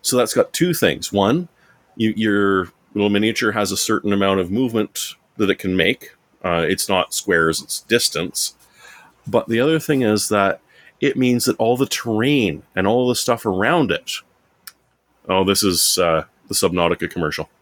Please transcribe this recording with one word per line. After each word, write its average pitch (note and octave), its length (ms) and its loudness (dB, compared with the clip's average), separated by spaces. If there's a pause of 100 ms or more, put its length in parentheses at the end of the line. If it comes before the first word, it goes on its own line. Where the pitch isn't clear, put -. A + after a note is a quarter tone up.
So - 160 -2
that's B2 160 0
got - 200 0
two F3 200 2
things. - 400 0
One, A#2 360 2 (460)
you, A2 220 0
your G2+ 520 0 (260)
little G#2 160 2
miniature G#2+ 400 0
has G2+ 200 -2
a F#2+ 60 -4
certain G#2 360 -2
amount G2 260 2
of F2+ 100 -2
movement A2+ 640 -2 (240)
that G2+ 140 2
it - 80 -4
can F#2 160 -2
make. F#2+ 400 -4 (300)
Uh, E2+ 220 0
it's F#2 220 -4
not F#2 240 -2
squares, E2 480 0
it's - 200 -10
distance. - 760 -4 (680)
But - 220 0
the A2+ 140 0
other D#3 180 2
thing C#3 220 0
is G#2+ 260 2
that G2+ 320 0 (400)
it C#3+ 160 0
means B2 300 2
that - 120 0
all A#2 200 2
the C3+ 80 0
terrain A2+ 760 0 (120)
and F#2 100 0
all B2 220 2
the B2 80 0
stuff - 300 -2
around A2 460 2
it. - 200 -4 (1160)
Oh, F#2 160 4
this G2 180 2
is, F2+ 340 0
uh, E2 280 2 (240)
the G#2 40 -6
Subnautica F2 560 0
commercial. D#2 400 -6 (120)